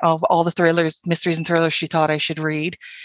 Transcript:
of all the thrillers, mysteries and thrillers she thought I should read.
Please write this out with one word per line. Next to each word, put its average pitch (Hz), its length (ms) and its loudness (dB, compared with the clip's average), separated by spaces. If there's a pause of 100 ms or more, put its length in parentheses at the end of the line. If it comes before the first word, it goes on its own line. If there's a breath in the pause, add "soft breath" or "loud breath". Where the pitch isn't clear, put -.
of 165 220 2
all 170 180 2
the 170 80 0
thrillers, 165 560 0
mysteries 165 300 0
and 160 100 -6
thrillers 165 260 2
she 160 140 -4
thought 156 240 0
I 151 80 -2
should 151 180 -4
read. 156 400 -4 (280 loud breath)